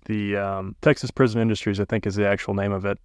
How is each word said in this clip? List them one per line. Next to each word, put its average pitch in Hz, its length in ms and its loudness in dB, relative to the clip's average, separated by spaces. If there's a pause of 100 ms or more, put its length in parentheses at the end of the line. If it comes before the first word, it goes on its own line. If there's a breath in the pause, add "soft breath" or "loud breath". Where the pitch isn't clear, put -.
the, 104 300 -2
um, 98 440 -4
Texas 139 300 2
Prison 117 300 2
Industries, 107 380 0
I 104 60 2
think 104 220 -2
is 95 80 -2
the 101 120 2
actual 101 280 0
name 101 180 0
of 98 140 -2
it. 101 180 -2